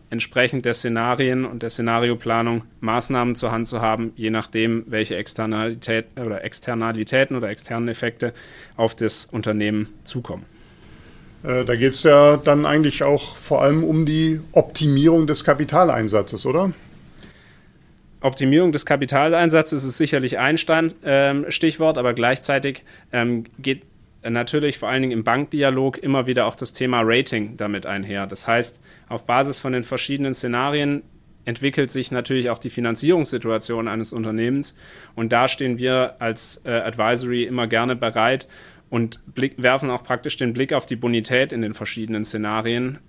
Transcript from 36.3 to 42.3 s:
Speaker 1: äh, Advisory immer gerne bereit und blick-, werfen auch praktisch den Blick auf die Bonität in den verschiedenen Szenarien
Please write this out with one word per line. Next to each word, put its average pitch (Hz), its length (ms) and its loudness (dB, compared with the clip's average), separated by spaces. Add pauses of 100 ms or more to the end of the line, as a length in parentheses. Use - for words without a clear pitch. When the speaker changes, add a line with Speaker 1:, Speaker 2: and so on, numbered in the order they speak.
Speaker 1:
äh, 127 60 -6
Advisory 120 720 -2
immer 120 240 -2
gerne 117 300 0
bereit 120 520 0 (400)
und 117 320 -4 (140)
blick-, 131 260 -4
werfen 131 300 2
auch 120 140 -6
praktisch 127 320 -4
den 123 180 0
Blick 131 180 -2
auf 135 140 -2
die 123 100 -4
Bonität 120 560 0
in 117 80 -6
den 107 140 -4
verschiedenen 107 500 -6
Szenarien 113 840 -4